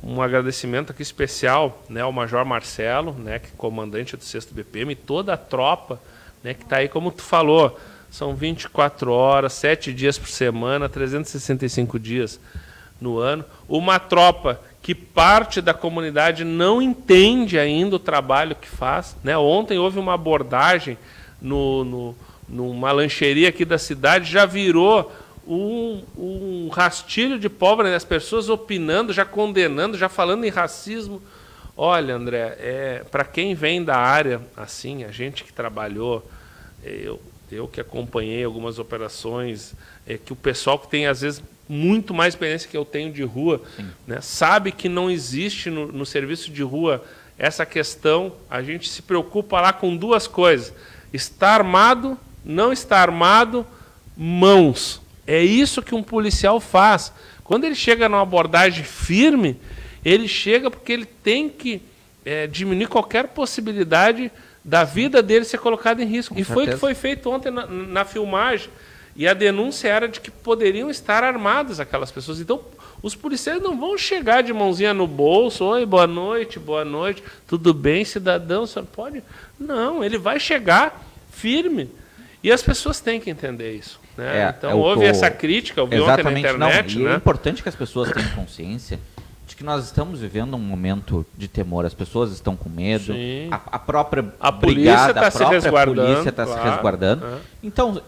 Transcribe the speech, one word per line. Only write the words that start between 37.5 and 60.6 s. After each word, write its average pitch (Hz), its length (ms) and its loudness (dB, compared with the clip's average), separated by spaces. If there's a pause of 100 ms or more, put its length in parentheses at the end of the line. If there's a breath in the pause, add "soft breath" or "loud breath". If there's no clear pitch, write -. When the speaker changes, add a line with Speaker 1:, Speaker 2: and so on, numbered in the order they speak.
Speaker 1:
eu 110 160 -12
que - 120 -14
acompanhei 117 640 -8
algumas 113 360 -10
operações, 113 920 -10 (320 soft breath)
é, 113 120 -12
que - 160 -14
o - 20 -18
pessoal 135 440 -2
que - 100 -20
tem, 147 180 -2
às 131 140 -2
vezes, 143 200 -6 (280)
muito 185 440 0
mais 175 200 2
experiência 165 360 -6
que - 80 -8
eu 147 80 -4
tenho 151 260 -8
de 143 120 -8
rua, 135 380 -2 (140)
Speaker 2:
Sim. 101 120 -14 (180 loud breath)
Speaker 1:
né, 120 160 -10
sabe 190 500 0
que - 180 -6
não 180 220 -2
existe 160 580 -6
no, 156 220 -8
no 139 140 -8
serviço 147 460 -6
de 143 120 -6
rua 139 400 -2 (340 loud breath)
essa 156 280 -2
questão. 165 680 -2 (160)
A 127 120 -6
gente 156 280 -8
se - 120 -12
preocupa 185 600 -2
lá 185 120 4
com 185 220 -2
duas 214 320 0
coisas: 160 460 2 (400 loud breath)
está - 360 0
armado, 220 680 6 (260)
não 196 300 2
está 214 260 2
armado, 220 640 6 (500 soft breath)
mãos. 175 840 6 (240)
É 160 180 4
isso 240 380 4
que - 120 -8
um 220 100 -2
policial 214 560 2
faz. 196 520 4 (320 loud breath)
Quando 247 220 0
ele 302 100 -2
chega 233 340 4
numa 202 120 4
abordagem 175 640 4
firme, 208 720 2 (460 loud breath)
ele 208 240 4
chega 240 440 0